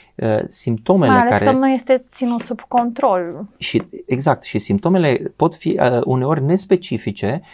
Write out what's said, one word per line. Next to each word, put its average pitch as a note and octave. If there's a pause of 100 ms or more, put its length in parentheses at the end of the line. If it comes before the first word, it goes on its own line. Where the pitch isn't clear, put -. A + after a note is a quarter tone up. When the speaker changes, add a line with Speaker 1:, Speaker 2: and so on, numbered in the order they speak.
(140)
Speaker 1:
uh, A2
simptomele D3
Speaker 2:
Mai B3+
ales A#3+
Speaker 1:
care -
Speaker 2:
că C4+
nu C4
este C4
ținut A#3+
sub A#3
control. G#3 (100)
Speaker 1:
Și, - (240)
exact, C3+
și -
simptomele F3
pot D#3+
fi, -
uh, A#2+
uneori C3
nespecifice, D3 (120)